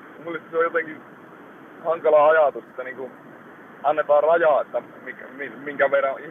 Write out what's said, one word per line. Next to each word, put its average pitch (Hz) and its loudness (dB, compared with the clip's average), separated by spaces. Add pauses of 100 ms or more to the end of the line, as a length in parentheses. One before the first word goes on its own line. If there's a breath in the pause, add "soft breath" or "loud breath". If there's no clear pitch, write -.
(160)
mun 143 -20
mielestä 160 -14
se 165 -8
on 165 2
jotenkin 156 -6 (840)
hankala 156 4
ajatus, 147 2
että, - -16
niinku, 127 -14 (720)
annetaan 147 2
rajaa, 156 2
että 123 -6 (220)
mikä, 127 -16 (120)
mi-, 135 -12 (120)
minkä 143 0
verran 135 0 (100)